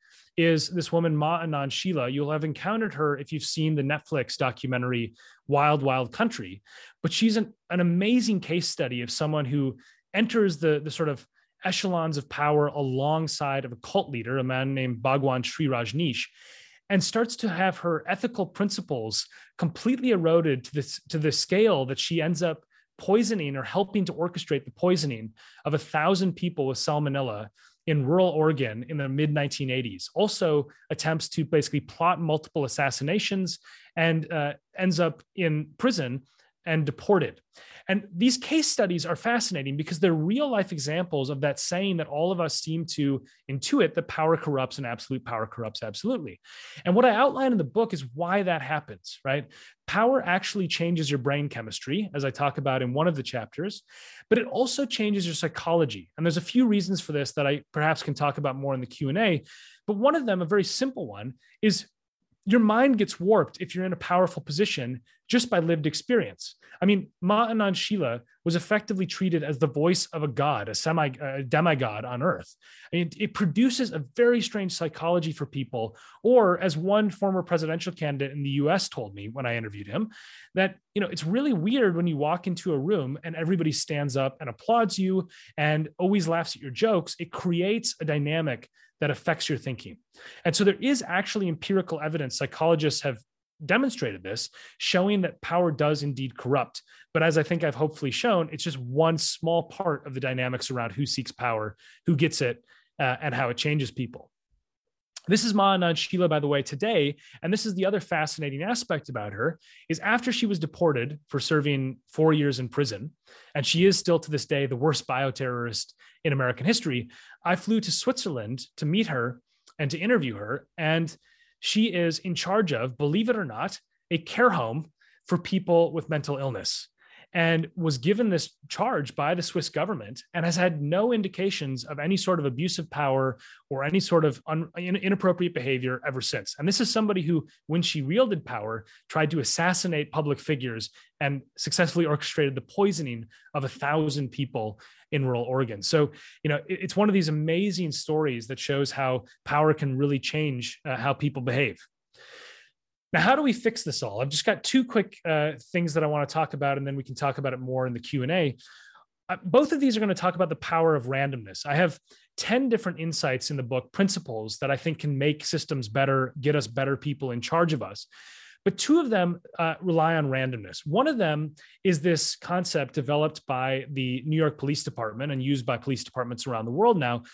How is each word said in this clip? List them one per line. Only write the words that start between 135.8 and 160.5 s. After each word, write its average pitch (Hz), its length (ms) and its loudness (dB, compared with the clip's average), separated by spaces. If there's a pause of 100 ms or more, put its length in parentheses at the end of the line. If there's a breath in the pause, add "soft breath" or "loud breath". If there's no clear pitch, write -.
ever 131 140 -4
since. - 380 -6
And 147 100 0
this 196 120 2
is 226 120 0
somebody 208 300 0
who, 156 260 0 (180 loud breath)
when 170 160 0
she 156 200 -2
wielded 202 420 2
power, 110 400 -8 (240 soft breath)
tried 156 220 2
to 160 100 0
assassinate 170 720 0
public 147 260 0
figures 123 520 -6 (280 soft breath)
and 139 220 -2 (160)
successfully 165 500 2
orchestrated 147 480 0
the 131 60 -6 (160)
poisoning 151 500 0 (280 soft breath)
of 139 100 -2
a 131 40 -2
thousand 147 600 -2
people 120 500 -6 (320 loud breath)
in 139 140 0
rural 123 180 0
Oregon. 120 400 -2
So, 151 300 2 (300 loud breath)
you 151 80 0
know, 147 180 0
it, - 140 -4
it's 160 140 -4
one 208 120 6
of 202 60 4
these 175 140 4
amazing 160 640 0
stories 143 540 -2
that 127 140 -10
shows 139 320 0
how 127 320 -2 (200 loud breath)
power 151 300 4
can 139 220 -2
really 139 240 2
change, 139 640 -4
uh, 131 100 -4
how 131 180 0
people 143 280 -2
behave. 123 360 0 (1300 loud breath)
Now, 165 80 4
how 220 160 6
do 302 60 2
we 269 100 4
fix - 320 -2
this - 180 -4
all? 107 180 -4
I've 135 80 -2
just 151 160 -2
got 208 200 0
two 262 200 2
quick, - 400 0
uh, 156 280 2 (180)
things 170 240 0
that 160 80 2
I 151 60 2
wanna 147 180 0
talk 156 260 -2
about, 139 260 0
and 139 60 -6
then 139 120 -6
we 135 80 -6
can 131 100 -12
talk 139 240 -2
about 139 140 -2
it 127 80 -8
more 127 260 -2
in 123 60 -4
the 117 80 -6
Q 127 240 -4
and 139 80 0
A. 151 240 2 (720 loud breath)
Uh, 185 160 -2
both 254 260 4
of 320 80 0
these 262 180 4
are 220 40 0
gonna 196 160 2
talk 180 180 0
about 175 140 2
the 151 80 -4